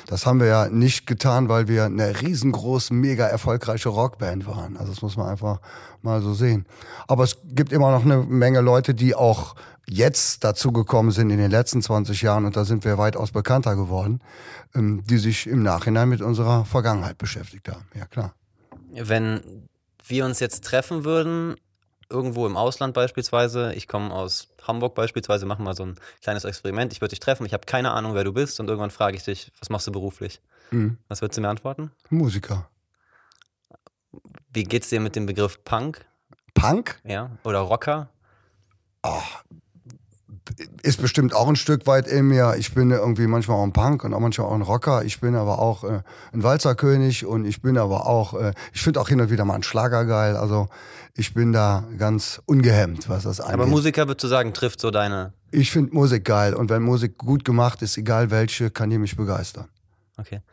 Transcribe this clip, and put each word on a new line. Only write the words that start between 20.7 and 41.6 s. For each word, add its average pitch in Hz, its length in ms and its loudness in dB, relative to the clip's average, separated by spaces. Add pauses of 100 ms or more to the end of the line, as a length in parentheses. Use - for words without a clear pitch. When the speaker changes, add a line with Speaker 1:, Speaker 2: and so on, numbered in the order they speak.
Speaker 2:
würden, 165 500 -2 (560)
irgendwo 120 360 -4
im 98 100 -4
Ausland 127 380 -2
beispielsweise, 120 800 -2
ich - 140 -12
komme 104 240 -6
aus 92 360 -8 (180)
Hamburg 120 280 -4
beispielsweise, 104 520 -2
machen 101 180 -6
mal 95 100 -6
so 95 100 -8
ein 90 120 -10 (260)
kleines 104 220 -4
Experiment, 101 480 -6
ich - 80 -16
würd 107 120 -4
dich - 80 -12
treffen, 127 260 -2
ich 98 60 -8
hab - 140 -6
keine 127 260 -2
Ahnung, 110 220 -4
wer 98 100 0
du 98 80 -2
bist 139 280 -2
und 104 80 -6
irgendwann 104 220 -4
frage 98 260 -2
ich 90 80 -14
dich, - 360 -10
„Was - 100 -16
machst 104 160 -6
du 101 60 -6
beruflich?“ 98 480 -10 (300)
Speaker 1:
Mhm. 113 280 -2 (100)
Speaker 2:
Was 104 120 -12
würdest 107 180 -6
du 107 40 -4
mir 104 60 -2
antworten? 139 420 -8 (200)
Speaker 1:
Musiker. 104 580 -2 (1800)
Speaker 2:
Wie 110 120 -4
geht's 110 240 -2
dir 113 120 -2
mit 107 160 -4
dem 104 100 -2
Begriff 101 380 -4
Punk? 127 400 -6 (500)
Speaker 1:
Punk? 165 500 2
Speaker 2:
Ja, 107 260 -8 (140)
oder 101 160 0
Rocker? 135 480 -2 (920)
Speaker 1:
Ah, 76 200 -4 (1600)
ist 139 180 0
bestimmt 127 340 2
auch 113 140 4
ein 151 80 4
Stück 143 300 0